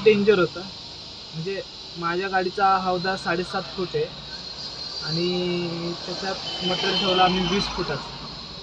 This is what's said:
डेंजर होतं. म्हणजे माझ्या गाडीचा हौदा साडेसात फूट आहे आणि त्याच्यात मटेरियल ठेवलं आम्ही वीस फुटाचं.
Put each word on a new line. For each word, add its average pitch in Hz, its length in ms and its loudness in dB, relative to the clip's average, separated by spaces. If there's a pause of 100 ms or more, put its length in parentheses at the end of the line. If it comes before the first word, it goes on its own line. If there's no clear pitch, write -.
डेंजर 208 340 8
होतं. 175 220 2 (720)
म्हणजे 175 280 -4 (340)
माझ्या 175 320 -2
गाडीचा 190 480 4
हौदा 185 400 2
साडेसात 180 460 -2 (140)
फूट 185 180 -2
आहे 151 100 2 (1040)
आणि 175 840 0 (140)
त्याच्यात 190 280 -4 (300)
मटेरियल 185 340 2
ठेवलं 185 240 4
आम्ही 180 320 4
वीस 202 100 2
फुटाचं. - 520 -4 (460)